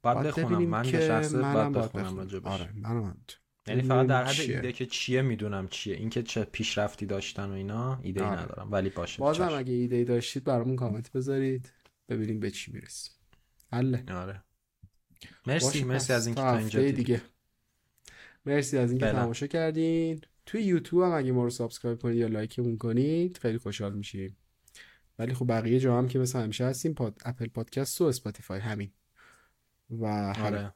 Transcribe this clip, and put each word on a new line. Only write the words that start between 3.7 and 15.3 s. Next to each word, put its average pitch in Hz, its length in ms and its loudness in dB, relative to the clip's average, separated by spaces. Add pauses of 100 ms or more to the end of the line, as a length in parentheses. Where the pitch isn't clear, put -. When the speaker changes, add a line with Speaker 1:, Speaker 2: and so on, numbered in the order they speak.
Speaker 1:
فقط 131 240 6
در 127 160 4
Speaker 2:
ببینیم 127 60 0
Speaker 1:
حد 139 60 2
Speaker 2:
چیه. 135 220 0
Speaker 1:
ایده 127 160 -2
که 127 140 -4
چیه 127 360 0
می‌دونم 104 460 -2
چیه. - 280 -6
این 110 140 -4
که 120 120 -2
چه 113 220 -2
پیشرفتی 104 600 -2
داشتن 98 440 -4
و - 20 -6
اینا 113 500 -4
ایده‌ای 95 280 -2
Speaker 2:
آره. 90 100 -2
Speaker 1:
ندارم، 101 320 -8
ولی 95 180 2
باشه. 90 300 -6
Speaker 2:
بازم 156 260 2
Speaker 1:
چشم. 156 120 0
Speaker 2:
اگه 127 140 -2
ایده‌ای 123 320 2
داشتید 120 400 0
برامون 127 320 2
کامنت 117 360 -2
بذارید، 131 600 -2 (360)
ببینیم 110 320 -2
به 104 100 -2
چی - 220 -10
می‌رسیم. - 400 -12 (600)
حله. 123 320 0 (100)
Speaker 1:
آره. 95 280 -8 (1040)